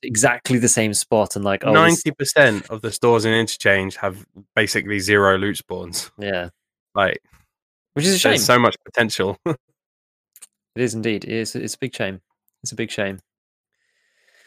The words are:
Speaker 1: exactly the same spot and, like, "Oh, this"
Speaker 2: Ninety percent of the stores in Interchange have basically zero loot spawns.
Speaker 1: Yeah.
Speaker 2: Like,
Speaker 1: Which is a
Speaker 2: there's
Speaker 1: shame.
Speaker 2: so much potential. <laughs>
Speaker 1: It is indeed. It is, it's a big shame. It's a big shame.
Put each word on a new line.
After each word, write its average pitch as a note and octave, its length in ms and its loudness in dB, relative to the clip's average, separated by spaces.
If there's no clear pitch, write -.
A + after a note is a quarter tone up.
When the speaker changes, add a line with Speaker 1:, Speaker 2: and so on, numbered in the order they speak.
Speaker 1:
exactly B2 560 0
the A#2 100 2
same A2 240 0
spot G#2 440 0
and, G2+ 80 -4
like, G2 200 -2
"Oh, A#2 80 0
this" D#3 80 6
Speaker 2:
Ninety E3 300 2
percent C3+ 600 2
of A2 120 -8
the A2+ 100 -6
stores A#2 320 4
in A2+ 80 2
Interchange G2+ 640 0
have F#2 300 -8
basically G#2 440 -2
zero G2 400 4
loot G2 200 -2
spawns. F2+ 600 -10
Speaker 1:
Yeah. F#2 320 -6
Speaker 2:
Like, G2 280 0
Speaker 1:
Which D3 100 -2
is F#3+ 60 2
a F3+ 180 2
Speaker 2:
there's E3 120 2
Speaker 1:
shame. G#2 40 0
Speaker 2:
so B2 140 4
much A#2+ 260 2
potential. G#2 580 -2
<laughs> D#3+ 140 -4
Speaker 1:
It A#2 60 -2
is A2+ 120 -2
indeed. A2 300 -4
It - 80 -10
is, A2+ 240 -6
it's A2+ 180 -8
a - 40 -14
big C3 140 -8
shame. F#2+ 280 -8
It's - 80 -10
a A2+ 60 -14
big A#2 160 -6
shame. G2 260 -4